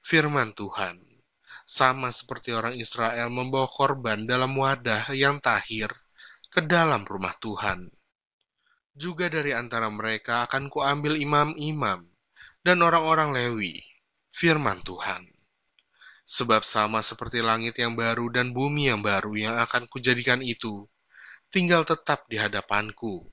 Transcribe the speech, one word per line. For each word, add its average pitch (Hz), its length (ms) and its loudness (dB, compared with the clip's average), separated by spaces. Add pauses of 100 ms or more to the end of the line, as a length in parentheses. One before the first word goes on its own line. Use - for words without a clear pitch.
Firman 147 560 0
Tuhan, 98 400 -6 (720)
sama 131 400 2
seperti 120 480 -6
orang 117 240 -4
Israel 117 480 -2
membawa 131 400 -2
korban 123 560 0
dalam 127 320 0
wadah 131 560 0
yang 139 320 2
tahir 107 480 0 (560)
ke 175 160 0
dalam 156 400 4
rumah 95 320 -6
Tuhan. 98 560 -6 (1040)
Juga 170 340 -4
dari 147 240 0
antara 117 320 -2
mereka 110 600 -2
akan 135 240 -2
kuambil 147 480 0
imam-imam 147 840 0 (600)
dan 180 180 6
orang-orang 160 500 4
Lewi, 117 480 -2 (520)
firman 147 500 2
Tuhan. 90 480 -8 (1000)
Sebab 113 320 4
sama 107 400 2
seperti 113 400 -2
langit 113 360 0
yang 117 200 0
baru 117 320 0
dan 123 240 0
bumi 143 320 0
yang 110 160 2
baru 101 320 0
yang 107 280 -2
akan 120 280 -2
kujadikan 127 520 2
itu, 110 440 -6 (640)
tinggal 175 320 4
tetap 156 480 -2
di 107 80 -4
hadapanku. 104 920 -4